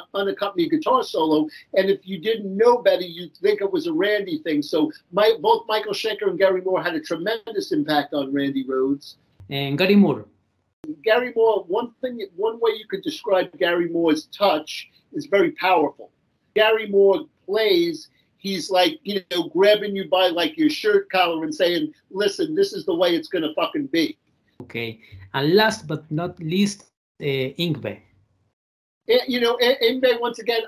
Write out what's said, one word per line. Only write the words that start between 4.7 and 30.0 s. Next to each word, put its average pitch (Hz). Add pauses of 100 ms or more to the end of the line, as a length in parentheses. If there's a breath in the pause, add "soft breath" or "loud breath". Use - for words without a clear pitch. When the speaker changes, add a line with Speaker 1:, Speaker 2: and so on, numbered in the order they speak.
Speaker 1:
my, 208
both 220
Michael 214
Schenker 208
and 170
Gary 190
Moore 185
had 170
a 151
tremendous 185
impact 147
on 135
Randy 139
Rhoads. 131 (340)
Speaker 2:
And 139
Gary 196
Moore. 143 (760)
Speaker 1:
Gary 240
Moore, 214
one 233
thing, 240 (120)
one 226
way 226
you -
could 196
describe 185
Gary 175
Moore's 165
touch - (220 soft breath)
is -
very 180
powerful. 165 (460)
Gary 220
Moore 196 (200)
plays, 180 (300)
he's 196
like, 180
you 196 (100)
know, 175
grabbing 202
you 190
by, 185
like, 165
your 156
shirt 208
collar 170
and 156
saying, 170 (180 loud breath)
"Listen, 190
this -
is -
the 180
way 175
it's 156
gonna 160
fucking 156
be." 165 (460)
Speaker 2:
Okay, 117 (340 soft breath)
and 147
last 214
but 156
not 175
least, 185 (360)
uh, - (340)
Yngwie. 117 (1080)
Speaker 1:
Eh, 240 (100)
you 247
know, 233
I-, 247
Yngwie, 247